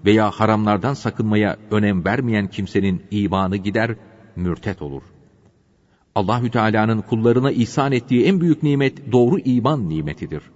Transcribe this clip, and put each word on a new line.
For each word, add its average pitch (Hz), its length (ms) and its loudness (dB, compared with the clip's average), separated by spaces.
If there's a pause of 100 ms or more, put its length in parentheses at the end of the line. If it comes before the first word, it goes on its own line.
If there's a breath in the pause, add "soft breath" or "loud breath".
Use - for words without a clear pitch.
veya 107 260 4
haramlardan 107 640 0
sakınmaya 107 640 -2 (140)
önem 104 340 0
vermeyen 110 420 0
kimsenin 95 640 -2
imanı 95 460 -2
gider, 104 400 -2 (400)
mürtet 90 460 -6
olur. 69 200 -12 (1120)
Allahü 113 360 -2
Teala'nın 110 500 0
kullarına 120 500 2
ihsan 135 420 0
ettiği 120 320 2
en 185 160 2
büyük 165 220 2
nimet 139 500 -2
doğru 123 260 4
iman 127 500 0
nimetidir. 76 540 -6 (140)